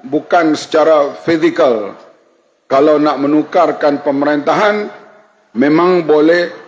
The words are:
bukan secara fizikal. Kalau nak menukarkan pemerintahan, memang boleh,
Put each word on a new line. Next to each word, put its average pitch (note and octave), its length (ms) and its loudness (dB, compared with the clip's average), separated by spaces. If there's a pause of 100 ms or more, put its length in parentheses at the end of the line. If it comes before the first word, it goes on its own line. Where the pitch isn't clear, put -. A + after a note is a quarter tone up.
bukan D3+ 480 -2
secara D3+ 640 0
fizikal. D3+ 800 0 (720)
Kalau D3 320 2
nak D3 160 0
menukarkan D3 880 0
pemerintahan, D3+ 800 -2 (720)
memang E3 480 2
boleh, D#3+ 460 2 (160)